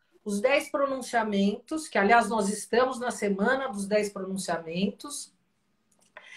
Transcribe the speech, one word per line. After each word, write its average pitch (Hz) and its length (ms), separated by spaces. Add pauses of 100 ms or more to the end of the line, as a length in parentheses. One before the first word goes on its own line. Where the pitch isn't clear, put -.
(240)
os 202 160
dez 277 300
pronunciamentos, 240 1160
que, - 100
aliás, 208 320
nós 208 200
estamos 240 500
na 240 120
Semana 220 560
dos 202 180
Dez 208 240
Pronunciamentos. 190 1300 (1000)